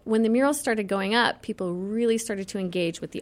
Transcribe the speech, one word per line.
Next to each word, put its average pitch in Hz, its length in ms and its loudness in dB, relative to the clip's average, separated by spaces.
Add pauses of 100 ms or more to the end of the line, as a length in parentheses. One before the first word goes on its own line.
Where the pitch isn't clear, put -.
when 220 180 4
the 220 60 4
murals 277 280 4
started 214 300 -2
going 196 260 0
up, 233 280 2
people 185 320 -4
really 220 440 0
started 202 320 -4
to 202 100 -6
engage 175 420 -2
with 160 100 -8
the - 100 -8